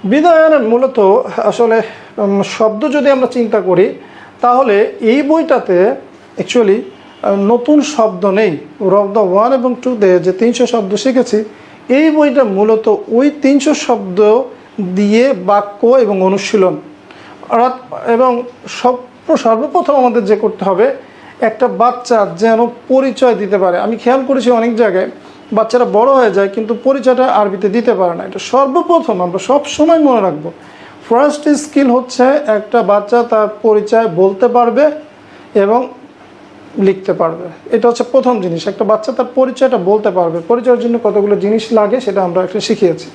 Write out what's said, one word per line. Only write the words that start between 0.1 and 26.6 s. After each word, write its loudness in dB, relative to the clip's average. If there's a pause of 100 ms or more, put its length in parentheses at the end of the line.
ওয়ানে 4
মূলত 2 (160)
আসলে, 0 (360)
উম, 0
শব্দ -2
যদি 0
আমরা 2
চিন্তা -2
করি, 0 (480)
তাহলে 2
এই 2
বইটাতে 0 (420)
actually, 0
আহ, -6
নতুন 2
শব্দ -2
নেই। 0 (240)
রব 0
দ্য 0
ওয়ান 2
এবং -2
টুতে 2
যে 0
তিনশো 0
শব্দ -2
শিখেছি, -2 (460)
এই 4
বইটা 2
মূলত 2 (160)
ওই 2 (100)
তিনশো 2
শব্দ 0 (520)
দিয়ে 2
বাক্য -2
এবং 2
অনুশীলন, 0 (720)
অর্থাৎ, -2 (100)
এবং 0 (240)
সব-, -2
সর্বপ্রথম 0
আমাদের 0
যে 2
করতে -4
হবে, 0 (460)
একটা 0
বাচ্চা 0 (100)
যেন 2 (200)
পরিচয় 2
দিতে -2
পারে। 0
আমি -4
খেয়াল 0
করেছি 0
অনেক 0
জায়গায় 0 (440)
বাচ্চারা 0
বড় 2
হয়ে 2
যায় 0
কিন্তু -4